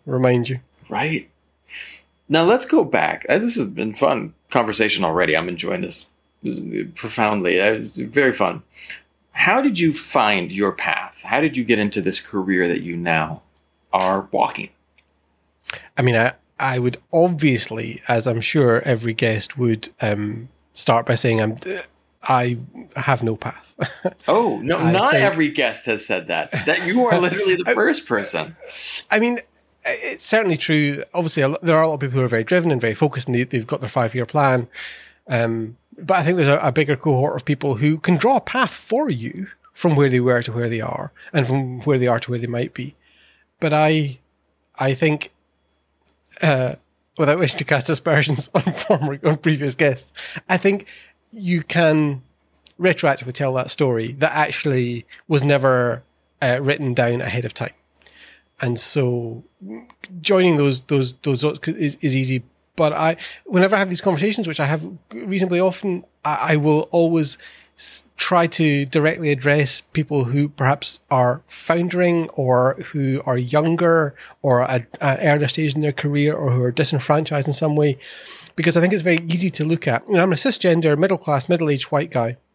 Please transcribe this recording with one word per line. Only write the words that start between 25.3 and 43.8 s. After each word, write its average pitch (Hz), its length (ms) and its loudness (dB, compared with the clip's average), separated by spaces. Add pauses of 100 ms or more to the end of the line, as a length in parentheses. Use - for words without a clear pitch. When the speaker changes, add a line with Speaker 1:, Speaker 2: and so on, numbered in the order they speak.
Speaker 2:
guest 127 360 -2
has 110 200 -2
said 92 220 -4
that. - 240 -4 (140)
That 175 200 0
you 233 200 2
are 175 160 2
literally 185 340 0
the 180 80 -6
Speaker 1:
<laughs> - 40 -2
I 247 60 2
Speaker 2:
first - 340 0
person. 101 480 -4 (560)
Speaker 1:
I 214 80 2
mean, 240 200 0 (460)
it's - 400 -6
certainly 196 320 2
true. 147 460 0 (100)
Obviously, 160 300 0
a 135 60 2
lo-, 160 120 -4
there 165 160 2
are 160 60 4
a 160 40 2
lot 156 60 0
of 143 80 -6
people 131 180 -2
who 127 60 2
are 117 40 -2
very 113 140 0
driven 170 280 2
and 123 100 2
very 113 140 0
focused, 143 320 -2
and 127 80 0
they, 120 80 2
they've 123 240 -4
got 147 140 -4
their 120 80 -8
five-year 120 360 -2
plan. 131 420 2 (600)
Um, 113 500 -2 (200)
but 185 200 0
I 160 60 2
think 175 140 2
there's 143 120 4
a, 143 100 6
a 143 140 0
bigger 143 240 2
cohort 139 380 0
of 123 100 -8
people 139 300 0
who 147 220 2
can 175 200 2
draw 247 200 4
a - 40 0
path 247 300 -2
for 269 380 -2
you 147 380 -8 (260)
from 165 220 2
where 139 140 4
they 127 100 2
were 123 240 2
to 117 80 -8
where 117 180 -4
they 113 120 -4
are, - 300 -8 (200)
and 135 160 2
from 127 340 -2
where 143 160 2
they 123 100 2
are 117 120 2
to 123 120 -8
where 120 80 -4
they 120 80 -6
might 120 260 -6
be. 135 220 -12 (640)
But 156 120 0
I, 151 460 2 (580)